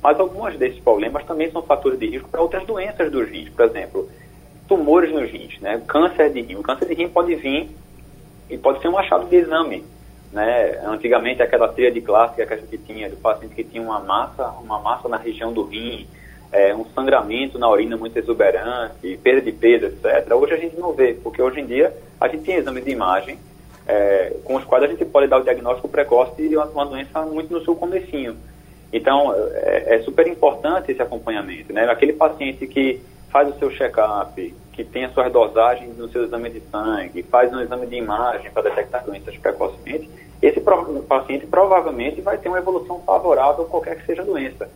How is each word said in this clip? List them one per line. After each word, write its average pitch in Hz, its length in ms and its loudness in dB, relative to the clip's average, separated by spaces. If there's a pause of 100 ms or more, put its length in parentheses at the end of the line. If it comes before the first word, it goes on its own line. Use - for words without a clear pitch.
Mas 151 160 6
alguns 190 380 -2
desses 127 240 -2
problemas 113 460 0
também 160 240 -4
são 165 120 -8
fatores 139 360 0
de 113 80 -4
risco 123 220 -8
para 165 120 -6
outras 185 260 -2
doenças 196 460 -4
dos 123 160 -2
rins, 82 220 -14
por 117 160 4
exemplo, 98 420 -4 (580)
tumores 165 460 4
nos 139 180 -4
rins, - 300 -16
né? 104 260 -6
Câncer 156 440 2
de 131 100 -6
rim. - 140 -10
O - 80 -10
câncer - 240 -4
de 170 80 -4
rim 170 140 -2
pode 175 260 0
vir 143 360 -4 (800)
e 165 80 -12
pode - 240 2
ser 170 80 0
um 180 80 4
achado 180 300 4
de 180 100 6
exame, 160 480 2 (480)
né? 107 540 2
Antigamente, 117 560 0
aquela 113 260 4
tríade 120 320 2
clássica 113 460 2
que 113 80 -6
a - 20 -8
gente 107 220 -12
tinha, 110 320 -12
do 98 60 -14
paciente 110 380 -4
que 113 100 -8
tinha 113 180 -12
uma 110 180 -4
massa, 107 480 -4 (140)
uma 110 160 -6
massa 120 300 -4
na 113 100 -4
região 113 340 -8
do 110 120 -2
rim, 110 420 -10 (440)
é, 101 240 4
um 113 200 -8
sangramento 131 640 0
na 120 100 2
urina 110 280 2
muito 113 220 -6
exuberante, 110 1040 -2
perda - 200 6
de 110 100 -4
peso, - 340 4
et - 140 -8
cetera. 117 340 2
Hoje 135 200 2
a - 20 -2
gente 165 220 -6
não 175 140 -4
vê, 131 200 2
porque 117 300 -6
hoje 143 180 0
em 135 60 -8
dia 131 280 2 (240)
a - 80 0
gente 156 180 -4
tem 185 120 -2
exame 131 240 -4
de 131 100 -6
imagem, 98 480 -2 (480)
é, 98 580 2
com 131 100 -4
os 135 100 -4
quais 131 200 4
a - 20 2
gente 165 180 -2
pode 139 220 4
dar 135 120 4
o 131 40 2
diagnóstico 123 460 -2
precoce 156 600 0
de 156 80 0
uma, 151 100 0
uma 147 200 -4
doença 139 360 -8
muito 156 300 -6
no 160 120 -6
seu 170 100 0
comecinho. 165 640 -6 (560)
Então, 135 420 2
é, - 640 2
é 110 60 2
super - 260 4
importante 160 640 0
esse 127 100 -2
acompanhamento, 101 680 -8
né? 113 180 2
Aquele 139 220 4
paciente 143 560 0
que 135 320 0 (300)
faz 143 180 6
o 143 100 -8
seu 139 120 0
check-up, 104 840 -2 (180)
que 113 120 -10
tem 131 200 -8
as 123 100 -10
suas 127 180 0
dosagens 120 640 2
no 117 120 -12
seu 123 160 -4
exame 117 260 -8
de 113 100 -14 (100)
sangue, 107 520 -6
faz 123 300 4
um 131 80 -6
exame 123 260 -6
de 120 100 -10
imagem 110 540 -4
para 110 120 -2
detectar 104 420 -4
doenças 101 320 -14
precocemente, - 760 -6 (320)
esse - 180 4
pro-, 170 480 2
paciente 135 380 -2
provavelmente 160 760 2
vai 208 180 -2
ter 185 100 -8
uma 185 100 -2
evolução 180 480 -4
favorável 165 580 2
a 165 40 -10
qualquer 165 280 -4
que - 100 -16
seja 175 160 -4
a - 20 -6
doença 135 520 -6